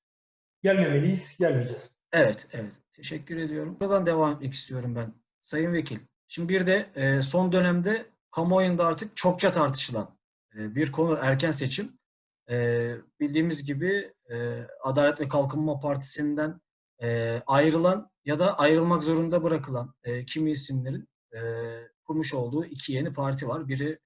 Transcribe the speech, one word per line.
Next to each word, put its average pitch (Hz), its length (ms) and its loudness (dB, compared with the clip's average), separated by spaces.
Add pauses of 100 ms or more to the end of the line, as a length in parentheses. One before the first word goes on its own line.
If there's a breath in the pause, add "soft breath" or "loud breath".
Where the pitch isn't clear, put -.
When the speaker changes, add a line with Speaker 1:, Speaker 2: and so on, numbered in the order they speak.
(640)
Speaker 1:
Gelmemeliyiz, 180 760 2
gelmeyeceğiz. 127 520 0 (220)
Speaker 2:
Evet, 123 400 2
evet. 104 200 -10 (200)
Teşekkür 151 440 -10
ediyorum. 156 440 -6
Buradan 196 260 2
devam 156 280 2
etmek 139 180 -6
istiyorum 120 420 -6
ben. 113 200 -6 (260)
Sayın 165 320 -2
Vekil, 156 260 -2 (300)
şimdi 170 200 -6
bir 185 180 2
de, 190 280 2
e, 135 280 2
son 175 300 2
dönemde 180 540 2 (240)
kamuoyunda 175 560 2
artık 160 300 -2
çokça 180 360 2
tartışılan, 131 640 -2 (360)
e, 107 200 -8
bir 139 180 0
konu 160 300 0
erken 135 280 2
seçim. 143 480 -4 (520)
E, 120 440 0 (260)
bildiğimiz 147 460 0
gibi, 175 460 -2 (180)
e, 120 360 -6 (160)
Adalet 143 380 2
ve 147 80 -2
Kalkınma 143 520 0
Partisi'nden, 147 800 -4 (420)
e, 117 440 -2
ayrılan 165 640 4 (140)
ya 147 140 -2
da 190 200 2
ayrılmak 160 440 4
zorunda 165 400 2
bırakılan, 139 520 -2 (100)
e, 123 200 -6
kimi 156 260 -2
isimlerin, 139 580 -4 (260)
e, 113 60 -12 (640)
kurmuş 151 300 -2
olduğu 131 300 -2
iki 139 280 -10
yeni 139 200 -2
parti 135 360 -4
var. 143 200 -4
Biri 143 380 -4